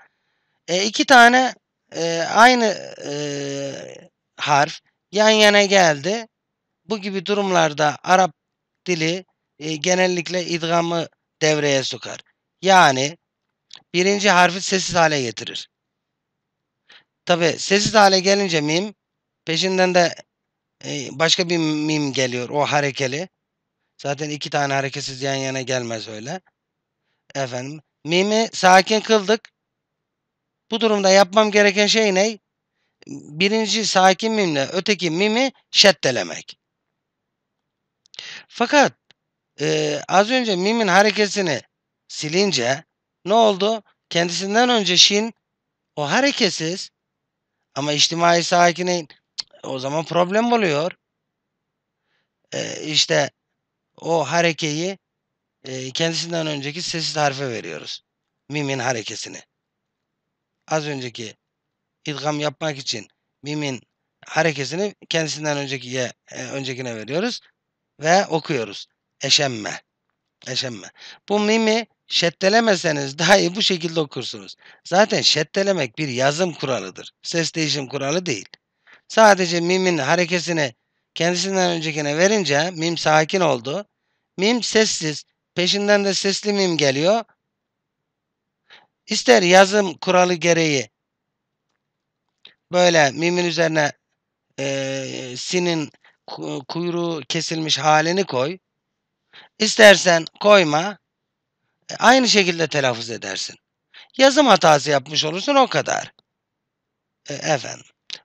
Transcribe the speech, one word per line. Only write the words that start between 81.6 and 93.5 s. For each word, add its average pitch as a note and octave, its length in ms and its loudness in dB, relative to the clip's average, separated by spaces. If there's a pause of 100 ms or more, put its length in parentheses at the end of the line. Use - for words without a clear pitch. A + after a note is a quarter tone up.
öncekine D3+ 460 -4
verince F3 540 0
mim E3 260 -4
sakin D#3 440 2
oldu. C#3+ 440 -2 (520)
Mim G#3 260 0
sessiz. F3 600 -2 (320)
Peşinden G3+ 500 0
de G3 80 0
sesli G3+ 400 -2
mim F#3 240 0
geliyor. D3+ 460 2 (1800)
İster A3 340 4
yazım F#3 560 4
kuralı F3+ 360 2
gereği D#3+ 560 0 (1800)
böyle E3+ 400 4
mimin F3 340 -2
üzerine, D#3+ 460 0 (680)